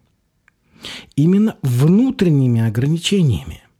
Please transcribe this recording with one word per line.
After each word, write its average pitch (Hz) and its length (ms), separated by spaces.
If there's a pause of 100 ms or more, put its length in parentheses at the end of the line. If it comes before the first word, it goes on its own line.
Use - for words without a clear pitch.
(1160)
Именно 190 460
внутренними 143 1000
ограничениями. 123 1000 (200)